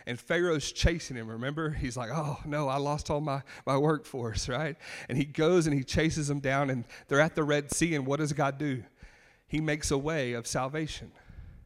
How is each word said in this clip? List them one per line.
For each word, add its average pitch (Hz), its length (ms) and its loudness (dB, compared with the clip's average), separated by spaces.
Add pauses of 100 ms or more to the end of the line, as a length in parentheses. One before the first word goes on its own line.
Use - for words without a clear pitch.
and 120 120 -6
Pharaoh's 170 540 0
chasing 160 460 0
him. 113 100 -8
Remember? 143 440 -4
He's 127 260 -4
like, 117 160 -4
"Oh, 147 320 -4
no, 147 240 0
I 135 80 0
lost 143 320 -2
all 151 100 0
my, 139 220 -2 (240)
my 139 120 4
workforce," 139 720 0
right? 143 300 -4 (320)
And 131 80 0
he 147 80 4
goes 160 420 4
and 143 80 4
he 135 80 0
chases 156 460 2
them 143 100 0
down 139 300 2
and 127 160 -2 (240)
they're 139 100 6
at 160 160 4
the 160 80 2
Red 147 260 2
Sea. 165 260 2
And 135 120 -2
what 139 140 0
does 151 100 0
God 139 260 0
do? 135 280 -2 (640)
He 151 100 0
makes 151 320 -2
a 143 60 4
way 139 340 -2
of 120 160 -6
salvation. 143 640 -4 (540)